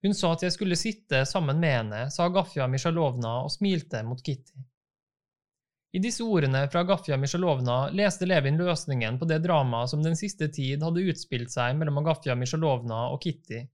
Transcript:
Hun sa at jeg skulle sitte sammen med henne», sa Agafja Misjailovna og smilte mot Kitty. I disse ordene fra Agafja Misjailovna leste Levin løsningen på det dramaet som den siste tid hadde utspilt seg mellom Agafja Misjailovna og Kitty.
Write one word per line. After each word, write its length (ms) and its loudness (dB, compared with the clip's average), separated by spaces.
Hun 80 4
sa 220 2
at 100 -4
jeg 140 -2
skulle 180 0
sitte 480 0
sammen 400 0
med 140 4
henne», 340 -4
sa 160 2
Agafja 400 0
Misjailovna 800 0
og 100 -6
smilte 480 -2
mot 160 -2
Kitty. 460 -8
I 80 -2
disse 240 -2
ordene 380 2
fra 140 0
Agafja 340 0
Misjailovna 720 0
leste 320 0
Levin 380 2
løsningen 580 0
på 80 -2
det 160 2
dramaet 480 2
som 140 0
den 100 2
siste 400 -4
tid 320 -2
hadde 240 0
utspilt 400 -4
seg 300 0
mellom 180 0
Agafja 400 0
Misjailovna 720 0
og 140 -4
Kitty. 500 -6